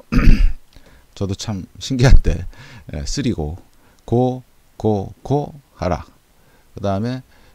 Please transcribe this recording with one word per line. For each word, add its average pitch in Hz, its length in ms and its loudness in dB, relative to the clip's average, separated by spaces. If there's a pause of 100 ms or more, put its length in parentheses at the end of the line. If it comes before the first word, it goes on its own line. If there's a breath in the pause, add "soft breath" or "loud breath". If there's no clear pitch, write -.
(100)
<clears throat> - 1040 2
저도 98 200 -6
참 95 320 -12 (120)
신기한데, 120 680 4 (480 loud breath)
예, 73 100 -8
쓰리고, 87 540 -6 (480 soft breath)
고, 127 360 -2 (360)
고, 104 340 -4 (100)
고, 143 320 -6 (200)
하락. - 340 -6 (640 soft breath)
그 101 60 -16
다음에 107 420 -8 (320 soft breath)